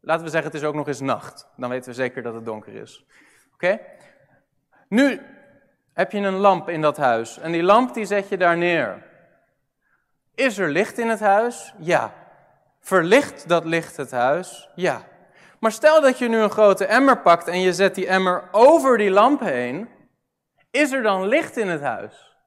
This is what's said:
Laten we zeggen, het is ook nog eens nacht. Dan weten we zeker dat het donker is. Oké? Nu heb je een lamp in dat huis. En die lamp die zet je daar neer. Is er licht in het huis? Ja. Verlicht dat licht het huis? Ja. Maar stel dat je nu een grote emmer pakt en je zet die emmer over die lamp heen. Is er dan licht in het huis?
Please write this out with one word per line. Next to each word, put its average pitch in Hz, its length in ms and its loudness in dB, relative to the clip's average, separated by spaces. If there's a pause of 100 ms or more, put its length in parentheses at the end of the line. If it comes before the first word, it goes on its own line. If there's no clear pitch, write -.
Laten 165 240 -4
we 160 60 -10
zeggen, 151 200 -4
het 156 100 -10
is 147 60 -6
ook 151 80 -4
nog 147 120 -6
eens 135 140 -8
nacht. - 560 -8
Dan 123 140 -8
weten 127 200 -10
we 120 40 -16
zeker 123 280 -6
dat 113 120 -10
het 113 100 -14
donker 107 300 -12
is. 110 320 -20 (480)
Oké? 196 260 -2 (1080)
Nu 247 340 0 (720)
heb 196 200 -4
je 208 60 -6
een 196 180 -2
lamp 190 320 2
in 165 120 -6
dat 151 160 0
huis. 117 420 -2
En 160 140 -10
die 170 100 -2
lamp 233 320 2
die 220 100 -6
zet 196 240 -4
je 196 80 -6
daar 175 200 2
neer. 160 500 -4 (1300)
Is 240 240 -2
er 185 100 -2
licht 170 300 -2
in 233 100 -2
het 220 120 -4
huis? 214 580 0
Ja. 151 340 -2 (680)
Verlicht 190 680 0
dat 165 160 0
licht 165 320 -4
het 135 140 -10
huis? 135 640 -2
Ja. 160 280 -4 (580)
Maar 220 120 0
stel 311 280 4
dat 262 180 2
je 240 100 -2
nu 226 100 0
een 208 120 2
grote 202 360 4
emmer 254 320 4
pakt 170 300 2
en 180 120 -2
je 185 120 2
zet 190 220 0
die 185 120 -6
emmer 185 460 0
over 262 460 6
die 208 120 2
lamp 226 300 4
heen. 143 480 -4 (840)
Is 277 220 0
er 269 100 -4
dan 190 240 0
licht 269 300 -2
in 220 120 -4
het 165 120 -4
huis? 110 560 -10 (100)